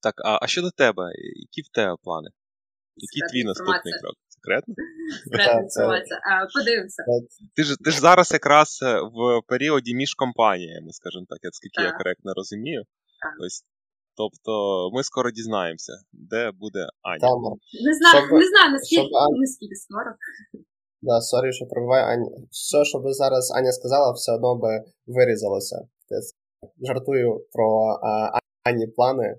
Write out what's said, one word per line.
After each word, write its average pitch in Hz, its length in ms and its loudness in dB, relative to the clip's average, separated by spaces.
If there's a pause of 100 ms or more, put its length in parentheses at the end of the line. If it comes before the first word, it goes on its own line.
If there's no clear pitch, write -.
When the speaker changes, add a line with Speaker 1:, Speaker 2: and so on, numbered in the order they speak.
Speaker 1:
Так, 107 100 0 (100)
а, 107 160 2
а - 60 -4
щодо 175 240 -2
тебе, 113 320 2 (440)
які - 140 -14
в - 160 -16
тебе 98 260 0
плани? 80 260 -8 (680)
Який 131 260 -10
Speaker 2:
Секретна - 100 -6
Speaker 1:
твій 127 200 -2
наступний 92 420 -4
Speaker 2:
інформація. - 80 -10
Speaker 1:
крок? - 140 -12 (220)
Секретно? - 360 -4 (260)
Speaker 2:
<laughs> - 240 -12
Секретна 123 300 2
Speaker 3:
Так, 113 100 2
Speaker 2:
інформація. - 560 -2
Speaker 3:
так. 190 240 0
Speaker 2:
Е, 190 120 -6
подивимося. 226 540 -2
Speaker 3:
Так. 120 140 0 (320)
Speaker 1:
Ти 151 120 0
ж, - 20 -2 (160)
ти 151 60 2
ж 151 60 0 (100)
зараз 180 200 8 (120)
якраз, 151 300 6 (140)
е, 131 40 0 (280)
в - 0 - (360)
періоді 127 400 0 (100)
між 139 100 -4 (120)
компаніями, 90 640 0 (100)
скажімо 92 300 -12
так, - 100 -14 (200)
скільки 98 280 -8
я - 40 0
Speaker 2:
Так. - 60 -8
Speaker 1:
коректно 92 320 -6 (100)
розумію. 110 420 -8 (420)
Speaker 2:
Так. 156 100 -10 (120)
Speaker 1:
Ось. - 140 -12 (600)
Тобто 107 300 -6 (420)
ми 131 100 -2
скоро 120 280 -2
дізнаємося, 101 600 -6 (200)
де 110 380 -6
буде 98 300 -12 (280)
Аня. 82 100 -6
Speaker 3:
Там, 123 220 2 (460)
Speaker 2:
Не 302 120 2
знаю, 330 180 10
Speaker 3:
щоб, 285 260 6
Speaker 2:
не 370 80 4
знаю, 370 200 6
наскільки, 277 300 2
Speaker 3:
щоб - 120 -2 (100)
Ан- 147 200 2
Speaker 2:
наскільки 214 320 -8
скоро. 220 340 -12 (920)
Speaker 3:
Да, 120 200 2
сорі, 127 320 0
що 127 120 -10
перебиваю, 123 480 2
Аня. 120 160 -2 (220)
Все, - 340 2
що 147 140 -4
би 135 140 -4
зараз 135 440 2
Аня 127 140 2
сказала, 127 400 2
все 120 260 -4
одно 123 180 2
би 113 160 -2 (360)
вирізалося. 107 680 0 (320)
Тобто, 104 160 -6 (640)
жартую 127 680 -2
про, 113 140 2 (360)
а, 107 360 -2 (240)
Ані 120 240 0
плани 123 400 0 (120)